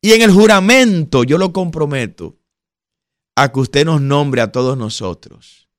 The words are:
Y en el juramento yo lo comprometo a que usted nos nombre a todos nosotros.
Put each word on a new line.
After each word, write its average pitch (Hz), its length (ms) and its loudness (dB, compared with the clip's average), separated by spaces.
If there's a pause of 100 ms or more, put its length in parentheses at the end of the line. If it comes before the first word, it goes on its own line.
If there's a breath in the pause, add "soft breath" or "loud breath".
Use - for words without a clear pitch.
Y 214 120 2
en 226 100 4
el 220 80 4
juramento 196 920 2
yo 143 140 0
lo 185 140 -4
comprometo 147 840 -8 (960)
a 135 160 0
que 127 80 -6
usted 139 260 -2
nos 160 160 0
nombre 139 420 -2
a 107 100 -4
todos 131 260 -4
nosotros. - 880 -14 (100)